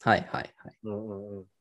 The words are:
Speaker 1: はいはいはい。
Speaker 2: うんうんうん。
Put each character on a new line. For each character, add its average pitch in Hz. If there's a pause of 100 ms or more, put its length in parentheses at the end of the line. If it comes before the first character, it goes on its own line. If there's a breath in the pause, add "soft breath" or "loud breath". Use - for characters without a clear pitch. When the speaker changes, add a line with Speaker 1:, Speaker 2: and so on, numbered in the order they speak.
Speaker 1:
は 107
い 87
は -
い -
は -
い。 -
Speaker 2:
う 107
ん 107
う 104
ん 101
う -
ん。 - (160)